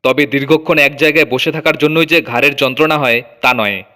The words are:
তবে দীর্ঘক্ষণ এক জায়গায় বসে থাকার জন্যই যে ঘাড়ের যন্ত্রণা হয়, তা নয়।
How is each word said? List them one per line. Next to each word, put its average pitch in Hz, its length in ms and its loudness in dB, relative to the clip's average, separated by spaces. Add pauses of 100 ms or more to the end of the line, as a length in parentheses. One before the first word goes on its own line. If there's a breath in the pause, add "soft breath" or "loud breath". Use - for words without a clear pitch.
তবে 143 240 2
দীর্ঘক্ষণ 151 520 0
এক 139 180 2
জায়গায় 151 300 2
বসে 127 260 -2
থাকার 156 260 -2
জন্যই 156 280 0
যে 165 160 2
ঘাড়ের 135 340 0
যন্ত্রণা 147 420 0
হয়, 120 240 0 (180)
তা 127 140 2
নয়। 104 240 -2 (180)